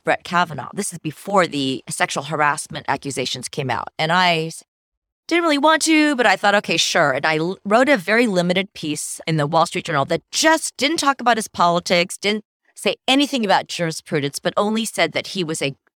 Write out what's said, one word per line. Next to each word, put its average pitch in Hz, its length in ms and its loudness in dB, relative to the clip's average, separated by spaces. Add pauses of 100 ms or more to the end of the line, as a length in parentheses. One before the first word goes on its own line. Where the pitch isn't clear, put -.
Brett - 200 0
Kavanaugh. 170 500 -4
This - 180 -6
is 165 60 -14
before 180 480 0
the 135 420 -4
sexual 170 360 -4
harassment 151 640 -2
accusations 131 640 -6
came 135 220 -6
out. 104 180 -4 (100)
And 160 140 -2
I 170 360 2
s-, - 140 -14 (640)
didn't 339 180 2
really 302 120 2
want 311 260 4
to, 302 340 4
but 233 100 2
I 196 100 6
thought, 202 200 2
"Okay, 196 200 0
sure." 160 360 2
And 147 120 -2
I 156 140 2
l-, 175 260 -4
wrote 233 240 4
a 285 80 6
very 220 300 2
limited 185 480 0
piece - 540 -8
in 160 80 0
the 147 100 2
Wall 165 200 4
Street 180 200 -6
Journal 147 200 0
that 165 160 -2 (100)
just - 440 2
didn't 302 220 0
talk 277 220 0
about 233 180 2
his 208 100 -6
politics, 175 720 0
didn't 208 260 -2 (300)
say - 220 -2 (100)
anything 269 380 2
about 185 240 2
jurisprudence, 156 720 -4
but 180 160 -2
only 214 280 0
said - 280 -2
that - 160 -4
he 185 160 -6
was 160 180 -4
a 139 120 -2 (240)